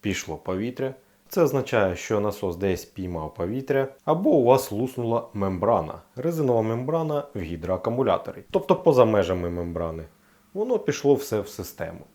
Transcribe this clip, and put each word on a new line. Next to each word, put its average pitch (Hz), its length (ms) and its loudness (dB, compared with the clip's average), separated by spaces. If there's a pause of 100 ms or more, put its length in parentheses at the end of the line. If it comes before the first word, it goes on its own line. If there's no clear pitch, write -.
пішло 87 360 -4
повітря, 120 580 -6 (340)
це 180 140 2
означає, 120 540 2
що 104 240 -2
насос 98 360 -2
десь 92 280 0
піймав 85 500 -8
повітря, 135 540 -2 (160)
або 180 260 2
у 143 140 6
вас 123 280 6
луснула 117 640 -2
мембрана, 95 680 0 (140)
резинова 131 460 0
мембрана 143 640 -2 (100)
в 104 60 -6
гідроакумуляторі, 90 1080 -2
тобто 185 260 2
поза 127 280 6
межами 90 460 2
мембрани. 85 540 -6 (500)
Воно 220 240 -2
пішло - 360 2
все 117 260 -2
в 95 80 -8
систему. 85 520 -10 (140)